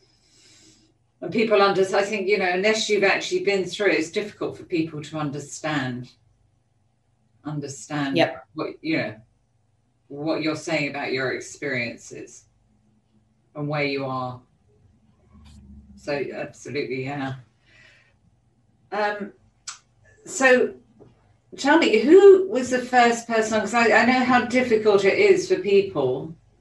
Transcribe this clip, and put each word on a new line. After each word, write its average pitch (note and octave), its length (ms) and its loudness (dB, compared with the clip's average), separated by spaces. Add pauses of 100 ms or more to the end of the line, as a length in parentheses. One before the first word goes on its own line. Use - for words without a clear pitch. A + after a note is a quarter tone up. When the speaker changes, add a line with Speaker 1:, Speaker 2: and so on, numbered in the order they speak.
(1200)
Speaker 1:
And E3 120 -10
people G#3+ 300 2
under-, F#3+ 340 2
I G3+ 60 2
think, G3+ 240 -4
you G3+ 120 0
know, F#3 100 -2
unless G#3 400 0
you've G#3 160 0
actually F3+ 400 -2
been G3 200 0
through G3 280 -2
it, D#3 80 0
it's D#3 100 -6
difficult F#3 460 -8
for - 80 -18
people D#3+ 380 -6
to D#3 160 -12
understand. C#3 920 -8 (1300)
Understand D3 720 -8
Speaker 2:
Yep. - 280 -2 (100)
Speaker 1:
what, D3 160 -8 (120)
you D#3 140 -4
know, - 240 -8 (880)
what D3+ 340 -6
you're D#3 140 -4
saying D3 340 -4
about C3 220 -8
your C3 200 -4
experiences B2 1120 -10 (1080)
and D3 140 -8
where D3 160 -4
you C#3 220 -4
are. B2+ 340 -8 (1500)
So - 180 -10
absolutely, C3 920 -8
yeah. C3+ 300 -8 (1600)
Um, G#3 420 -6 (920)
so B3+ 500 2 (840)
tell D4 200 4
me, A3 200 2
who F#4+ 500 8
was B3 220 -2
the B3 120 0
first A#3+ 440 2
person, A3 340 0
'cause G3+ 140 -4
I, A#3 180 4
I A3 140 6
know B3+ 180 2
how B3 220 2
difficult G#3+ 580 2
it F#3+ 140 2
is F#3+ 300 4
for F#3 80 2
people D#3+ 800 0 (260)